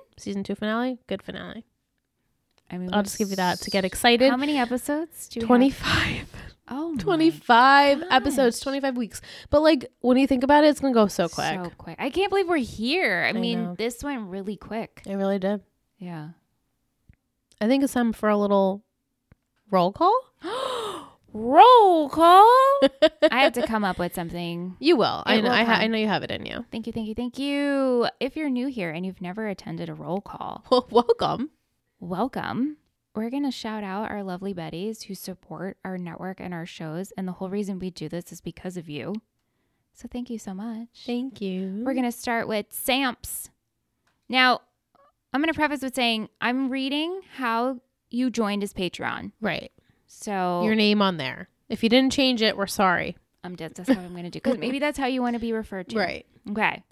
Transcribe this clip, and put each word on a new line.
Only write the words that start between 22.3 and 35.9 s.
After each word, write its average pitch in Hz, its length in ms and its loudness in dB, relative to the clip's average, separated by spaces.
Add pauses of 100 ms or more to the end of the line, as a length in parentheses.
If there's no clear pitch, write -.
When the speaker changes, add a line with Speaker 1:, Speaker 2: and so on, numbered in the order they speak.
Speaker 1:
<laughs> 554 120 2 (500)
Speaker 2:
I 240 80 2
have 285 140 4
to 240 120 -4
come 214 200 -2
up 185 120 -2
with 175 160 -4
something. 175 680 -8
Speaker 1:
You 294 180 6
will. 170 280 2
I 208 100 4
Speaker 2:
It - 20 6
Speaker 1:
kn-, 214 80 2
Speaker 2:
will 247 60 2
Speaker 1:
I 226 120 4
ha-, 233 120 2
Speaker 2:
come. - 80 2
Speaker 1:
I 220 40 0
know 220 100 0
you 214 120 0
have 170 140 0
it - 80 -6
in - 140 -8
you. - 280 -10
Speaker 2:
Thank 220 140 -8
you, 226 40 -10
thank 220 160 -8
you, 220 80 -8
thank 240 240 -8
you. 277 680 0 (140)
If 269 160 -6
you're 311 140 -4
new 247 180 -2
here 202 240 -6
and 175 140 -8
you've 190 160 -10
never 202 260 -8
attended 170 400 -8
a 156 60 -10
roll 156 260 -8
call, - 480 -14
Speaker 1:
<laughs> - 20 -2
Well, 247 220 2
welcome. 226 600 2 (500)
Speaker 2:
welcome. 208 720 -4 (400)
We're 220 140 -6
gonna 277 200 -4
shout 220 360 -8
out 196 260 -6
our 208 140 -8
lovely 190 260 -8
buddies 180 520 -10
who 190 120 -14
support 180 680 -12
our 185 120 -8